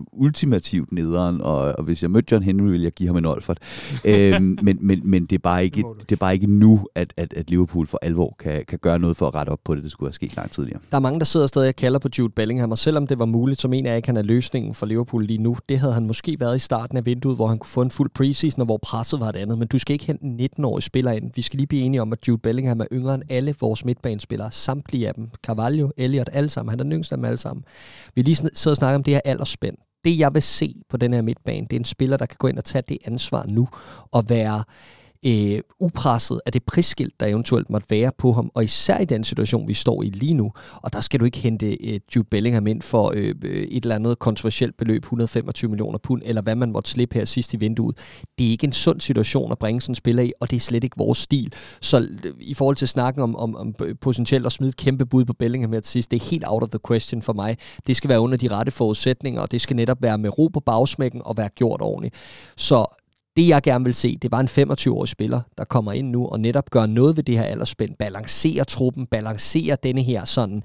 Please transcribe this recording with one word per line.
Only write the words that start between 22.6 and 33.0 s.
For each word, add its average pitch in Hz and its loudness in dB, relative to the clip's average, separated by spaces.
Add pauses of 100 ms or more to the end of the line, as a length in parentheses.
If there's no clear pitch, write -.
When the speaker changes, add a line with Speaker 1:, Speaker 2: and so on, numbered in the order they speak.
Speaker 3:
er 107 -4
yngre 127 -2
end 135 -4
alle 139 -2
vores 110 0
midtbanespillere, 110 -4
samtlige 131 -4
af - -4
dem. 113 -10 (140)
Carvalho, 131 0
Elliot, 131 0
alle 143 0
sammen. 113 -4
Han 120 -4
er 131 -4
den 147 -2
yngste 160 -4
af 143 -2
dem 127 -4
alle 120 -2
sammen. - -10 (500)
Vi 127 2
har 123 2
lige 156 6
sn-, 156 -2
siddet - 2
og 143 4
snakket 135 2
om 143 0
det 143 2
her 139 4
aldersspænd. - -2 (280)
Det, 165 4
jeg 143 6
vil 151 4
se - -2 (160)
på - -2
den 120 2
her 120 2
midtbane, 113 -4
det 123 -2
er 120 -2
en 120 -4
spiller, 131 0
der 127 -2
kan - -18
gå - 0
ind 131 -2
og - -8
tage - -2
det 151 -6